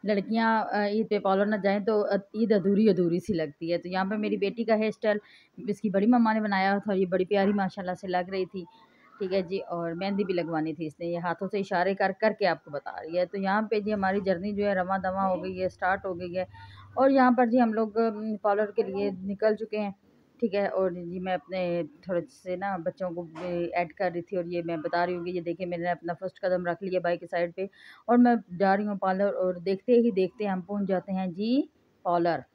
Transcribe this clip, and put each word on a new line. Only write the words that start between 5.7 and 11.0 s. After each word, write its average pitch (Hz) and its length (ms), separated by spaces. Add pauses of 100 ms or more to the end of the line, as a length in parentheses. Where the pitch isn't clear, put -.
बड़ी 196 180
मम्मा 233 260
ने 220 80
बनाया 196 380
था 208 120
और 190 60
ये 190 80
बड़ी 185 200
प्यारी 202 280
माशाल्लाह 185 420
से 190 120
लग 180 220
रही 190 160
थी, 175 200 (540)
ठीक 190 120
है 190 100
जी। 180 180
और 170 340
मेहंदी 196 300
भी 190 100
लगवानी 160 400
थी 160 120
इसने, 170 220